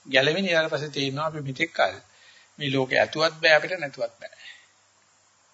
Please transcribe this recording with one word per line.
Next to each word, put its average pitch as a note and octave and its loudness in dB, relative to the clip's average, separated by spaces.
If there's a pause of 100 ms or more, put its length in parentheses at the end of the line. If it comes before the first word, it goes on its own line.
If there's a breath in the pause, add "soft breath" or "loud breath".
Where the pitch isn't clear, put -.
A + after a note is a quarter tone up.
ගැලවෙන්නේ. D#3 2
ඊට D#3+ 2
පස්සේ D3 -4
තේරෙනවා C#3 -4
අපි D#3 -6
මෙතෙක් C3+ -4
කල - 0 (580 soft breath)
මේ C#3+ -6
ලෝකේ C3 2
ඇතුවත් D#3 0
බෑ, D#3+ 4
අපිට D#3 2
නැතුවත් C3+ -8
බෑ. - -18 (1200 loud breath)